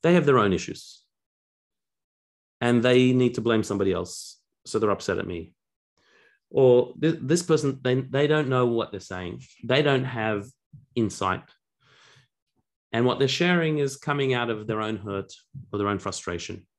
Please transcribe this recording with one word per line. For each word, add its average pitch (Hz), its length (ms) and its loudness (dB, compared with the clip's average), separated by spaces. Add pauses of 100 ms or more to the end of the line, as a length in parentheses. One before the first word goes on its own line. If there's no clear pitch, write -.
They 170 120 4
have 165 120 4
their 135 120 6
own 104 140 4
issues. - 500 -8 (1600)
And 120 220 2
they 127 300 6
need 123 220 4
to 117 80 -4
blame 110 200 2
somebody 98 300 0
else, - 480 -8 (240)
so - 140 -4
they're 107 120 2
upset 95 280 -2
at 95 80 -4
me." 85 280 -10 (960)
Or, 123 480 4
"Th-, 165 220 0
this 165 220 0
person, 147 400 0
they, 127 180 0
they 135 260 -2
don't 151 220 0
know 127 180 2
what 117 240 -2
they're 98 100 -10
saying. 92 420 -10 (220)
They 127 180 2
don't 135 220 2
have 110 420 -4 (480)
insight. 95 480 -2 (1500)
And 117 120 0
what 127 140 2
they're 135 100 2
sharing 165 500 0
is 139 180 -2
coming 139 380 -2
out 120 160 -2
of 107 180 -6
their 110 120 -2
own 107 160 -4
hurt 98 360 -8 (400)
or 104 60 -6
their 101 100 0
own 98 100 0
frustration." 92 680 -8 (120)